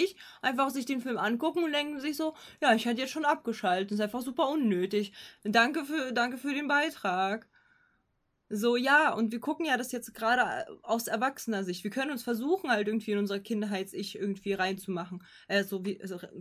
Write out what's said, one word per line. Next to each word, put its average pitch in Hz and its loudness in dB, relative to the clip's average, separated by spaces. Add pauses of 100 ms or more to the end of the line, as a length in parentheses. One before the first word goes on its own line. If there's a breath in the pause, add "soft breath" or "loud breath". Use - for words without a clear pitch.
ich, 381 -2 (260 loud breath)
einfach 269 2
sich 269 -4
den 262 -2
Film 240 -2
angucken 240 0
und 311 0
denken 294 -2
sich 285 -4
so, 311 -2 (280 loud breath)
„Ja, 262 8
ich 233 2
hätte 233 0
jetzt 262 -2
schon 311 -4
abgeschaltet, 208 0
ist 208 0
einfach 214 -2
super 262 0
unnötig. 208 0 (320 loud breath)
Danke 233 4
für, 277 -2
danke 240 0
für 277 -4
den 294 -2
Beitrag.“ 220 0 (1000)
So, 233 2
ja, 277 6
und 220 0
wir 233 -6
gucken 311 -2
ja 277 4
das 247 -4
jetzt 240 -6
gerade, 233 2
äh, 127 -2 (120)
aus 233 -2
erwachsener 226 -2
Sicht. 180 -6
Wir 208 -4
können 269 -2
uns 254 -6
versuchen, 269 0
halt 208 2
irgendwie 214 -2
in 202 2
unser 202 0
Kinderheits-Ich 202 -4
irgendwie 196 -4
reinzumachen, 185 -4 (280 soft breath)
äh, 196 2
so 190 -6
wie, 202 -4
also 185 -8
re-, 175 -12